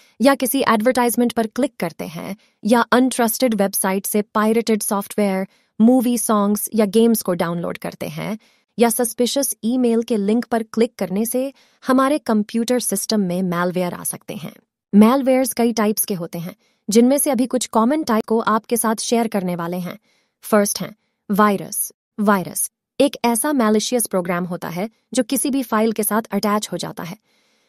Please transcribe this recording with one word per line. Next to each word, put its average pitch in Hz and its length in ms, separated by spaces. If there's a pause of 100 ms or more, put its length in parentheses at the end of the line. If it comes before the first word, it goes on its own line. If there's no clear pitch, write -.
(200)
या 269 160
किसी 269 340
एडवर्टाइजमेंट 240 640
पर 226 140
क्लिक 254 320
करते 175 280
हैं 175 280 (300)
या 233 160
अनट्रस्टेड 240 760
वेबसाइट 196 500
से 208 160
पायरेटेड 220 640
सॉफ्टवेयर, 196 640 (320)
मूवी 240 380
सॉन्ग्स 208 580
या 214 100
गेम्स 226 360
को 185 120
डाउनलोड 175 440
करते - 300
हैं 160 300 (400)
या 233 120
सस्पिशियस 247 760
ईमेल 233 400
के 233 140
लिंक 214 280
पर 226 180
क्लिक 226 340
करने 196 280
से 254 260 (320)
हमारे 269 340
कंप्यूटर 226 600
सिस्टम 208 420
में 180 200
malware 175 520
आ 175 100
सकते - 320
हैं। - 180 (400)
Malwares 254 600
कई 233 200
टाइप्स 214 320
के 208 80
होते 170 260
हैं, 170 160 (340)
जिनमें 247 280
से 285 140
अभी 247 140
कुछ 240 220
कॉमन 254 360
टाइप 226 240
को 226 120
आपके 226 380
साथ 220 240
शेयर 233 260
करने 185 280
वाले 175 220
हैं। 175 200 (460)
फर्स्ट 202 380
है - 120 (360)
वायरस। 202 640 (280)
वायरस 196 500 (300)
एक 277 160 (100)
ऐसा 240 280
मैलिशियस 220 540
प्रोग्राम 180 380
होता 170 240
है 175 200 (240)
जो 247 100
किसी 277 260
भी 269 140
फाइल 226 280
के 214 120
साथ 214 180 (100)
अटैच 208 400
हो 175 60
जाता 165 260
है। 175 140 (520)